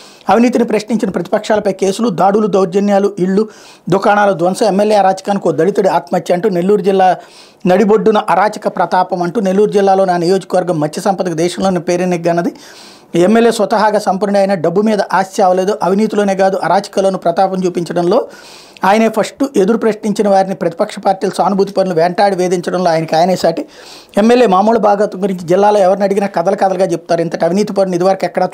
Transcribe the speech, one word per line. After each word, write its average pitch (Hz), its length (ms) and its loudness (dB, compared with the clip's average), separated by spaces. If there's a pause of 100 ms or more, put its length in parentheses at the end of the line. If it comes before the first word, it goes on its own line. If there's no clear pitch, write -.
(280)
అవినీతిని 233 360 2
ప్రశ్నించిన 214 460 -2
ప్రతిపక్షాలపై 208 640 -2
కేసులు, 196 360 -2
దాడులు, 202 380 0
దౌర్జన్యాలు, 196 720 0
ఇళ్ళు, 190 300 0 (400)
దుకాణాల 202 440 2
ధ్వంసం, 185 340 -2
ఎమ్మెల్యే 208 300 2
అరాచకానికి 190 520 0
ఓ - 20 2
దళితుడి 185 380 0
ఆత్మహత్య 170 460 -2
అంటూ 180 140 -2
నెల్లూరు 190 320 0
జిల్లా 185 360 2 (500)
నడిబొడ్డున 208 520 4 (120)
అరాచక 202 380 0
ప్రతాపం 185 540 -2
అంటూ 170 180 -4
నెల్లూరు 196 300 0
జిల్లాలోని 190 420 2
ఆ 175 40 0
నియోజకవర్గం 180 640 -2
మత్స్య 151 220 -4
సంపదకు 185 320 -2
దేశంలోని 180 460 -2
పేరెన్నికన్నది. 175 720 -2 (600)
ఎమ్మెల్యే 220 380 4
స్వతహాగా 214 460 0
సంపన్నుడు 202 400 0
అయిన 196 160 2
డబ్బు 170 260 0
మీద 214 180 0 (140)
ఆశ 190 140 2 (140)
చావలేదు, 185 420 2
అవినీతిలోనే 202 520 0
కాదు 190 280 0
అరాచకలోను 190 560 0
ప్రతాపం 185 460 0
చూపించడంలో 175 640 -2 (560)
ఆయనే 220 240 4
ఫస్ట్. 220 360 -4 (120)
ఎదురు 208 220 2
ప్రశ్నించిన 214 500 -2
వారిని 190 260 2
ప్రతిపక్ష 185 440 -4
పార్టీలు 196 340 -2
సానుభూతి 196 400 0
పనులు 185 220 -2
వెంటాడి 180 420 0
వేధించడంలో 180 540 -2
ఆయనకి 160 260 -2
ఆయనే 180 200 2
సాటి. 170 300 -2 (520)
ఎమ్మెల్యే 233 280 4
మామూలు 208 320 2
భాగవతం 202 440 0
గురించి 190 240 -4
జిల్లాలో 202 320 2
ఎవరిని 190 260 2
అడిగినా 196 220 0
కథలు 196 300 -2
కథలుగా 190 280 0
చెప్తారు, 175 360 -2
ఇంతటి 165 240 -4
అవినీతి 202 280 0
పనులు 190 220 0
ఇదివరకు 185 300 0
ఎక్కడా 180 300 -2